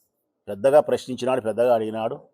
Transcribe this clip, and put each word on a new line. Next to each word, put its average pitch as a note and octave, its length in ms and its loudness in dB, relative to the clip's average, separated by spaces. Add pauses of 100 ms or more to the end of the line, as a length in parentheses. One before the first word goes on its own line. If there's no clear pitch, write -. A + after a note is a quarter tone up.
(480)
పెద్దగా A#2 400 4
ప్రశ్నించినాడు, B2 600 -4
పెద్దగా A#2 280 2
అడిగినాడు, A2 420 -4 (160)